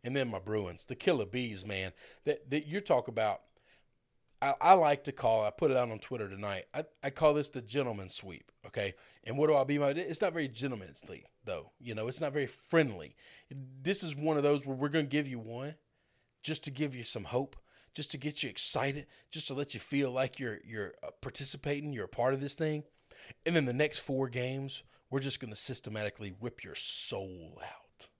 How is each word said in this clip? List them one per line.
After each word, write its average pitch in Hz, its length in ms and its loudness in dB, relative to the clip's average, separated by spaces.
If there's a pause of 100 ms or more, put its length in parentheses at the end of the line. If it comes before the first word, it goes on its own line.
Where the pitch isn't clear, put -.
And 127 120 -4
then 131 140 2
my 101 100 -4
Bruins, 98 460 -2
the - 100 -8
Killer 127 320 2
Bees, 107 360 -4
man, 95 280 -4 (340)
that, 147 240 -2
that 151 180 -2
you're 185 140 -4
talking 127 320 2
about. 107 280 0 (1000)
I, 139 180 2
I 175 140 10
like 151 300 6
to 147 80 -6
call, 113 340 4
I 104 60 2
put 156 180 2
it 131 80 4
out 120 140 2
on 107 80 -6
Twitter 110 280 -6
tonight, 98 460 -6
I, 156 120 -4 (180)
I 139 80 -4
call 147 240 6
this 147 140 0
the 127 120 -8
gentleman's 110 540 -4
sweep, - 360 -10 (140)
okay? 98 300 -4 (280)
And 117 140 -4
what 151 100 6
do 151 80 6
I 135 80 6
mean 143 160 2
by 139 120 4
it? 147 60 -2
It's 156 240 -2
not 180 120 2
very 156 140 -2
gentlemanly, 110 760 -6 (220)
though. 87 340 -6
You 117 140 -10
know, 110 140 -4
it's 127 120 -4
not 147 140 -2
very 143 140 0
friendly. 107 680 2 (360)
This 135 520 -2
is 156 120 -4
one 151 220 2
of 143 60 4
those 143 220 6
where 135 100 -2
we're 139 140 0
gonna 151 160 2
give 139 220 0
you 123 120 -6
one 120 360 -8 (680)
just 151 220 -4
to 143 80 -6
give 135 240 -2
you 120 80 -10
some 104 220 -2
hope, 123 300 -2 (380)
just - 180 -4
to 151 60 -4
get 147 240 -4
you 139 80 -2
excited, 139 560 0 (260)
just 156 160 -4
to 139 60 -2
let 139 220 -4
you 110 40 -6
feel 139 320 0
like 127 280 -2
you're, 117 260 -4
you're, 104 380 -6
uh, - 80 -10 (100)
participating, 143 720 -4
you're 107 120 -4
a - 40 -14
part 127 240 4
of 135 80 -2
this 143 140 -2
thing. 151 280 0 (640)
And 170 100 2
then 151 100 6
the 123 80 0
next 151 260 2
four 131 300 0
games, 131 540 -4 (260)
we're 135 100 0
just 135 200 -2
gonna 107 160 -8
systematically 107 880 -4
rip 117 220 -8
your - 120 -10
soul 92 880 -4
out. - 460 -16 (100)